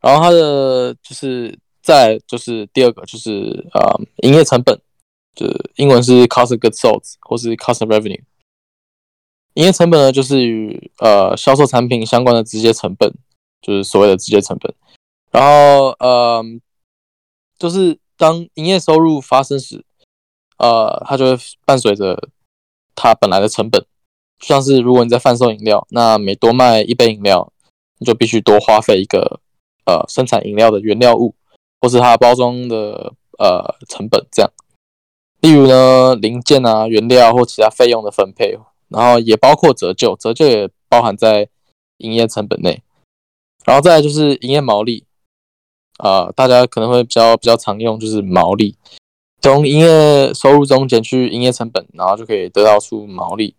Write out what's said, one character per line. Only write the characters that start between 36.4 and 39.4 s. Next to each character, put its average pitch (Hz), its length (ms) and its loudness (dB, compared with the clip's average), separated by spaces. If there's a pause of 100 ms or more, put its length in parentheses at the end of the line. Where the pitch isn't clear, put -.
件 131 240 0
啊、 110 220 0
原 113 200 -2
料 120 280 4
或 123 100 2
其 - 160 -8
他 107 80 2
费 120 220 0
用 113 120 -4
的 104 80 -8
分 95 220 -4
配， 101 240 -6 (320)
然 110 140 -4
后 120 160 4
也 113 200 0
包 139 160 4